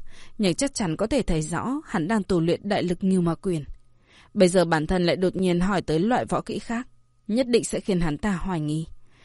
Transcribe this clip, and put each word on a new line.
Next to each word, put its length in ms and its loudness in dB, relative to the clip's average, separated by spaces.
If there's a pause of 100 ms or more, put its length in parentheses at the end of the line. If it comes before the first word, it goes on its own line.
(380)
nhưng 160 2
chắc 200 -2
chắn 240 -2
có 100 -2
thể 140 2
thấy 200 0
rõ 440 -4
hắn 220 -2
đang 160 0
tu 180 2
luyện 280 0
đại 140 0
lực 200 -4
Ngưu 180 4
Ma 140 2
Quyền. 280 -4 (680)
Bây 140 8
giờ 180 6
bản 220 0
thân 180 2
lại 100 4
đột 200 0
nhiên 240 2
hỏi 220 2
tới 180 0
loại 260 2
võ 160 -2
kỹ 180 -6
khác, 280 -8 (400)
nhất 200 0
định 160 4
sẽ 160 -6
khiến 220 0
hắn 160 0
ta 140 -2
hoài 280 -2
nghi. 280 -4 (380)